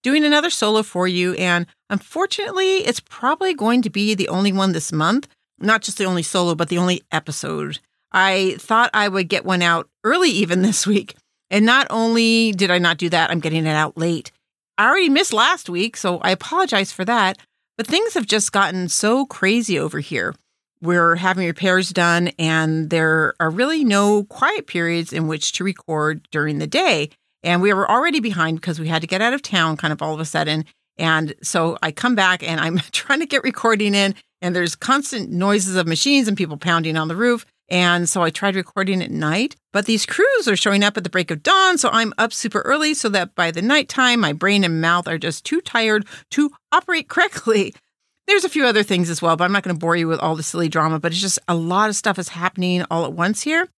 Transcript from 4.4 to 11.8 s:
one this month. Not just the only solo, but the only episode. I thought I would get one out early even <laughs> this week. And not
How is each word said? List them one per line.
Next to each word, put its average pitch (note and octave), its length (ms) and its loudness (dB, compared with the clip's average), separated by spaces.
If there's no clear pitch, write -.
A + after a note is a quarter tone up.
one F#3+ 200 0
this E3 200 -4
month. E3+ 360 0
Not G#3+ 240 0
just - 160 -8
the G3 60 0
only F3+ 180 -2
solo, F3 320 0
but E3 140 -4
the F3 100 -2
only F3+ 320 0
episode. D3+ 680 -6
I F#3+ 460 2
thought A3+ 380 2
I G#3 120 2
would F#3+ 220 -2
get G3 160 -2
one F3+ 160 0
out E3+ 260 2
early E4 280 2
even F3+ 300 2
<laughs> - 20 4
this G3+ 240 0
week. G3+ 280 0
And G#3 160 4
not C4 240 4